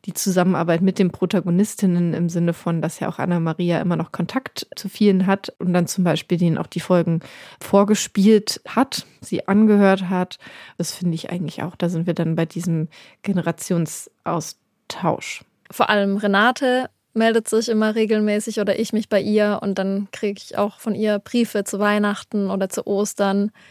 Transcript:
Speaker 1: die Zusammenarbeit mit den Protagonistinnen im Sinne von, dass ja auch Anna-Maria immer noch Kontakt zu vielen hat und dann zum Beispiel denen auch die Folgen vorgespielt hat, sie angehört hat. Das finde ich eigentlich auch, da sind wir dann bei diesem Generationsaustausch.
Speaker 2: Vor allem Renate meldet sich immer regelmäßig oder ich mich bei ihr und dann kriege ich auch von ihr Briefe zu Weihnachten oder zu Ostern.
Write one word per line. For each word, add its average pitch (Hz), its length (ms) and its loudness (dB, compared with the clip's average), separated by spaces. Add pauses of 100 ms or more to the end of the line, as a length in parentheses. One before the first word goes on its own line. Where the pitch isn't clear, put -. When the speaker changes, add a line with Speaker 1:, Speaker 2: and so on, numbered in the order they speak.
Speaker 1:
die 180 80 -10
Zusammenarbeit 175 640 2
mit 190 180 2
den 185 120 4
Protagonistinnen 175 1040 0
im 170 160 -2
Sinne 170 240 0
von, 165 260 -4
dass 160 200 -6
ja - 80 -4
auch - 100 -8
Anna-Maria 170 640 0
immer 175 160 0
noch 165 160 -6
Kontakt - 540 -6 (100)
zu 196 120 -10
vielen 190 380 4
hat 196 320 -2
und 180 160 -2
dann 175 120 2
zum - 180 -2
Beispiel 165 340 0
denen 170 180 2
auch - 100 -4
die - 140 -8
Folgen 170 400 2 (400)
vorgespielt 208 1040 4
hat, - 380 -2 (160)
sie - 260 -6
angehört 196 640 4
hat. 180 300 -4 (400)
Das 170 140 -4
finde 175 220 -2
ich - 160 -8
eigentlich 170 320 -6
auch, - 140 -8
da 175 140 -2
sind 170 160 -2
wir 170 80 -2
dann 160 200 0
bei 165 120 0
diesem 165 420 -2 (340)
Generationsaustausch. - 2250 -4 (260)
Speaker 2:
Vor - 200 0
allem 202 260 2
Renate 240 720 2 (260)
meldet 226 340 2
sich 220 200 0
immer 214 260 2
regelmäßig 214 680 0
oder 202 180 0
ich 226 140 -2
mich 214 160 -2
bei 202 120 2
ihr 208 420 2
und 196 160 -2
dann 196 340 -2
kriege 202 300 -6
ich - 140 -12
auch 208 220 -2
von 214 160 -4
ihr 208 240 0
Briefe 220 460 -2
zu 196 140 -6
Weihnachten 208 720 0
oder 190 180 -2
zu - 180 -6
Ostern. 202 640 0 (200)